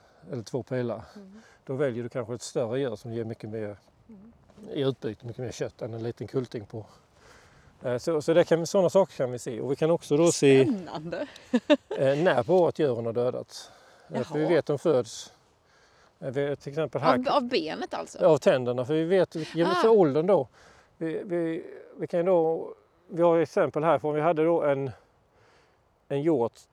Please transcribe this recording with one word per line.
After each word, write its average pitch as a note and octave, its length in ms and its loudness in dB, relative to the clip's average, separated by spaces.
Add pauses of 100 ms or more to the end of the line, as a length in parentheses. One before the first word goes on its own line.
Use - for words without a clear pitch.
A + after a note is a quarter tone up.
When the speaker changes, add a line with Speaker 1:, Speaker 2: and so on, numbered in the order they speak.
(320)
Speaker 1:
eller A#2 120 -10
två B2 200 -8
pilar, A#2+ 380 -6 (140)
Speaker 2:
Mm. G#3+ 260 -20 (240)
Speaker 1:
då C#3 80 -8
väljer B2+ 300 -4
du A#2+ 60 -10
kanske A#2+ 260 -8
ett A2+ 60 -12
större B2+ 380 -4
djur B2 160 -4
som A2+ 180 -14
ger A#2 120 -6
mycket A2+ 240 -12
mer G#2 280 -10 (320)
Speaker 2:
Mm. A3 240 -20 (380)
Speaker 1:
i D3+ 100 -4
utbyte, B2 440 -4
mycket A#2+ 180 -12
mer A#2 80 -8
kött - 300 -10
än A#2 120 -10
en A2+ 100 -10
liten A#2 240 -8
kulting B2 380 -6
på. G#2+ 200 -14 (1000)
Eh, B2 140 -4
så, D3+ 240 -2
så E3 120 2
det E3+ 100 6
kan, E3 240 0
såna F3+ 220 2
saker F#3+ 260 2
kan B2+ 160 -2
vi B2 80 -8
se. B2 220 -8
Och B2+ 100 -4
vi C#3+ 40 -2
kan D#3+ 160 0
också D3+ 260 0
då E3 140 4
se, C3+ 340 6
Speaker 2:
Spännande. E3+ 640 -6 (240)
<laughs> - 460 2
Speaker 1:
eh, C#3 260 2
när C#3 200 4
på D3+ 160 2
året D#3 200 2
djuren A#2+ 260 0
har A#2 80 -4
dödats. A#2+ 580 -6 (360)
Eh, - 160 -6
för D3+ 120 -12
vi D3+ 60 0
Speaker 2:
Jaha. D#3+ 80 2
Speaker 1:
vet D#3+ 160 2
de C#3+ 140 -2
föds. - 540 -2 (840)
Eh, C#3+ 120 -10
vi, C#3+ 240 -4
till - 160 -14
exempel C#3+ 300 -4
här C#3+ 180 2
Speaker 2:
Av, B2+ 80 -4
av B3+ 160 2
benet A#3 500 -6
alltså? - 280 -10
Speaker 1:
Ja, F3+ 60 6
av D#3 100 6
tänderna. B2+ 480 0
För C#3+ 80 -2
vi D#3+ 100 0
vet F3 320 2
vilken E3 320 -2
Speaker 2:
Ah. F3 80 0
Speaker 1:
för D#4 140 4
åldern E3 380 4
då. E3+ 200 2 (500)
Vi, D#3+ 280 -6
vi, E3+ 400 -4 (320)
vi E3 100 -8
kan F3 180 -2
då, E3 440 2 (380)
vi E3 140 -4
har E3+ 160 6
exempel D#3 460 0
här. D#3 160 4
För D3+ 120 -4
vi D3+ 100 -2
hade D#3 220 2
då E3+ 200 2
en, C#3 280 0 (1160)
en C#3+ 140 -4
hjort C#3+ 380 0 (140)